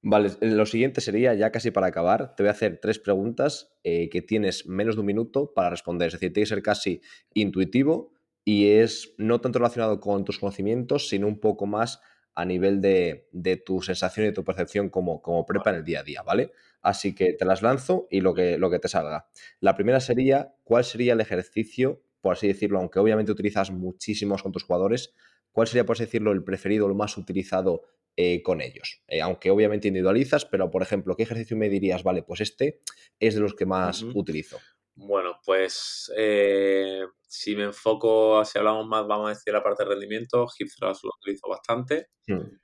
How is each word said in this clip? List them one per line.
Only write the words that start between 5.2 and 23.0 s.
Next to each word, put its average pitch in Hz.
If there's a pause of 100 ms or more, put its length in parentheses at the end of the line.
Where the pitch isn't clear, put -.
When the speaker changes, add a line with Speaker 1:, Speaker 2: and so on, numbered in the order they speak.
Speaker 1:
para 90
responder. 85
Es 80
decir, 87
tiene 104
que 104
ser 101
casi 98 (320)
intuitivo 107 (300)
y 104
es 110
no 113
tanto 123
relacionado 117
con 101
tus 98
conocimientos, 117
sino 101
un 104
poco 104
más 107 (340)
a 85
nivel 95
de, 90
de 90
tu 92
sensación 92
y 101
tu 98
percepción 92
como, 87
como 85
prepa 101
en 90
el 80
día 78
a -
día, 71
¿vale? 127 (300)
Así 98
que 90
te -
las 92
lanzo 131
y 95
lo 90
que, 87
lo 92
que 87
te 87
salga. 76 (320)
La 95
primera 123
sería, 135 (100)
¿cuál 120
sería 120
el 113
ejercicio, 110 (180)
por 92
así 104
decirlo, 98
aunque 92
obviamente 107